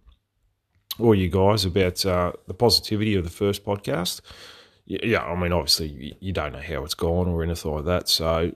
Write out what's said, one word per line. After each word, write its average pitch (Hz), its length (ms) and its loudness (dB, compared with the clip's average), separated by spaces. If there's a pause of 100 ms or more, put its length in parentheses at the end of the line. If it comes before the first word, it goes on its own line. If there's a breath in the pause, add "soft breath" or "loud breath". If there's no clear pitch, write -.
(1000)
all 113 140 6
you 92 140 2
guys 98 360 4
about, 90 420 0
uh, 90 260 0 (140)
the 90 80 -8
positivity 107 600 2
of 90 100 2
the 85 60 -6
first 101 340 -2
podcast. 135 560 -4 (680 loud breath)
Y-, - 160 -8
yeah, 98 220 0
I 85 140 -4
mean, 87 140 0
obviously, 76 480 0
y-, 73 200 -12
you 92 120 -6
don't 76 200 -4
know 65 80 -12
how 76 240 -6
it's 78 100 -8
gone 87 320 0
or 85 160 0
anything 82 300 -4
like 73 140 -4
that. 78 220 -2
So, 82 480 0